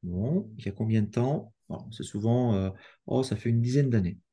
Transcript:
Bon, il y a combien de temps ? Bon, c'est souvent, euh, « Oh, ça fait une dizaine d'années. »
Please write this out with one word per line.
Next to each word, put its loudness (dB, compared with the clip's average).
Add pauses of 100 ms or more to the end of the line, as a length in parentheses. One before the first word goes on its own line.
Bon, -2
il -8
y -2
a -6
combien 2
de -2
temps ? -2 (160)
Bon, -8 (120)
c'est -12
souvent, 2
euh, « 0 (360)
Oh, 2
ça -2
fait -2
une 2
dizaine 2
d'années. » 0 (140)